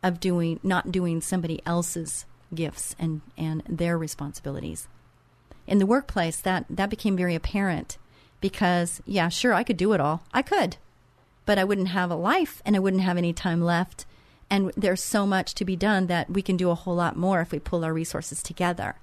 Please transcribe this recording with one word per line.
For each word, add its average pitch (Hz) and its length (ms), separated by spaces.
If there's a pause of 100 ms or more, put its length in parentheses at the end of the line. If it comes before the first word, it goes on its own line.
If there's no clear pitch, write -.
of 175 180
doing, 170 420
not 185 280
doing 175 300
somebody 165 460
else's 170 580 (300)
gifts 160 440
and, 160 220 (160)
and 156 320
their 170 300
responsibilities. - 880 (800)
In 202 120
the 190 80
workplace, 202 540
that, 185 300
that 190 200
became 208 260
very 180 180
apparent 185 640 (420)
because, 180 640
yeah, 175 240
sure, 240 240
I 190 100
could 226 140
do 190 160
it 185 80
all. 151 320
I 262 100
could. 277 360 (680)
But 202 120
I 190 60
wouldn't 190 240
have 180 220
a 165 60
life, 269 480
and 208 100
I 202 40
wouldn't 190 240
have 180 160
any 170 140
time 170 280
left. 170 460 (420)
And 196 280
there's 190 260
so 202 240
much 190 280
to - 100
be 185 120
done 190 300
that 170 240
we 190 120
can 185 140
do 180 140
a 170 40
whole 175 200
lot 170 220
more 185 240
if 170 120
we 147 60
pull 170 260
our 160 80
resources - 500
together. 175 600